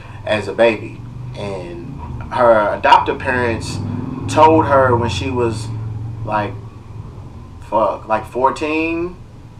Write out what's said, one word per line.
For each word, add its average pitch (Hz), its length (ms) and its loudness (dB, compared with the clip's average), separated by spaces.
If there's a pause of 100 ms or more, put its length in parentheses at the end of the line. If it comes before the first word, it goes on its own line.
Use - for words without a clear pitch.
(240)
as 101 220 -2
a - 60 -6
baby. 110 480 2 (360)
And 101 640 -10 (320)
her 110 420 6
adoptive - 440 4
parents 123 600 -2 (500)
told 156 380 8
her 135 280 6
when 117 160 2
she 135 200 -4
was, 120 360 -2 (580)
like, 107 280 -2 (1160)
fuck, 107 380 0
like, 110 200 -2
fourteen, 160 920 -2 (420)